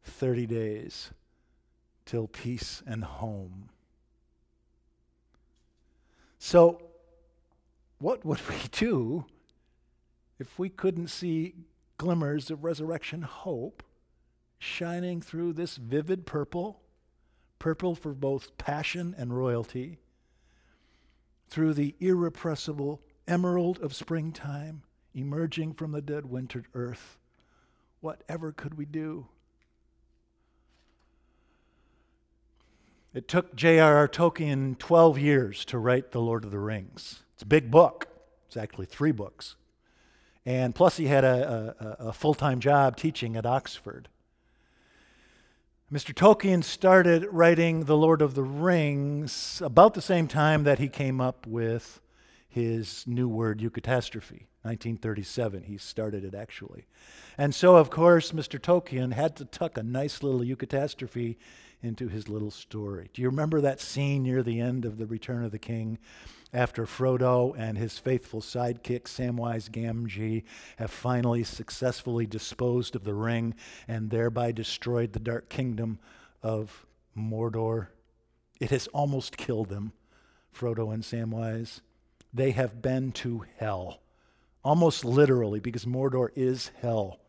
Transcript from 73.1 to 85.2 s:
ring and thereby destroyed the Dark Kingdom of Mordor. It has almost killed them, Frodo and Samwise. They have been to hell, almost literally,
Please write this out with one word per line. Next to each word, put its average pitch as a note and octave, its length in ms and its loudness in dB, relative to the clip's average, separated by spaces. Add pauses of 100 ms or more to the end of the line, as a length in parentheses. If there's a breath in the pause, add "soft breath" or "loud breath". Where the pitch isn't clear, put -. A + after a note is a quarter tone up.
ring A#2 400 -2 (340 loud breath)
and A2+ 220 -6
thereby A#2 420 0
destroyed A#2 640 -4
the A2 60 -6
Dark A#2 300 -6
Kingdom A2+ 500 -4 (420 soft breath)
of A2 460 -6 (280)
Mordor. A2 720 -4 (720)
It B2+ 120 -2
has C3 160 -2
almost C#3+ 500 -4
killed A2 320 -4
them, G2+ 220 -8 (640 soft breath)
Frodo A2+ 380 -4
and A2+ 100 -6
Samwise. A2+ 800 -6 (520)
They C3 180 2
have A#2 300 -2
been C3 320 0
to A#2 320 -6 (140)
hell, F#2+ 400 -6 (640)
almost D#3+ 400 4
literally, B2 560 4